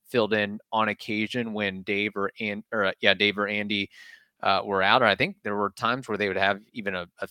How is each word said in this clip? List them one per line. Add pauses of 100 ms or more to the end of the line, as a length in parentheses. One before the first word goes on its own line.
filled
in (140)
on
occasion
when
Dave
or
An-,
or,
uh,
yeah,
Dave
or
Andy, (520)
uh,
were
out.
Or
I
think
there
were
times
where
they
would
have (140)
even
a, (120)
a